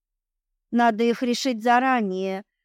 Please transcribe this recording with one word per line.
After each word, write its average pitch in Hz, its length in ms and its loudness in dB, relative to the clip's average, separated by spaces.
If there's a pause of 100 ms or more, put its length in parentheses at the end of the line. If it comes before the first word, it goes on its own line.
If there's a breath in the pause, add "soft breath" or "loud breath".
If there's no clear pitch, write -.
(720)
Надо 233 340 2
их 233 180 0
решить 240 400 -2
заранее, 214 840 0 (200)